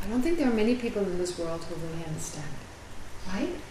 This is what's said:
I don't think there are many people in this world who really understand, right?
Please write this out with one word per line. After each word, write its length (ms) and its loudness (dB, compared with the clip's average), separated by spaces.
I 60 -2
don't 120 4
think 160 4
there 100 4
are 60 6
many 220 6
people 260 0
in 160 2
this 200 0
world 280 -2
who 100 -4
really 300 -4
understand, 480 -4
right? 200 0